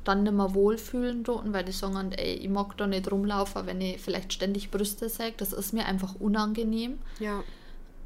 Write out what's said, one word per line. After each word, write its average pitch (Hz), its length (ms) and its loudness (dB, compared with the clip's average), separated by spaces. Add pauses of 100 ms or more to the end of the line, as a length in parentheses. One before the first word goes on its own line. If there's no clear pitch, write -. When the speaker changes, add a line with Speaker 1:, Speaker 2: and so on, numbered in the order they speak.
Speaker 1:
dann 202 200 4
nimmer 202 320 4
wohlfühlen 233 680 2
dort, 220 300 -2
weil 185 100 0
die 185 80 -4
sagen, 190 400 -2
„Ey, - 220 -2
ich - 160 -4
mag 202 280 0
da 208 100 2
nicht 190 240 0
rumlaufen, 196 560 0
wenn 185 120 -2
ich 185 220 -2
vielleicht 185 320 -2
ständig 196 380 -2
Brüste 208 380 0
sehe. 226 280 -4
Das 202 160 -4
ist - 200 -4
mir 226 120 2
einfach 190 340 0
unangenehm.“ 220 800 2 (220)
Speaker 2:
Ja. 208 240 -2 (600)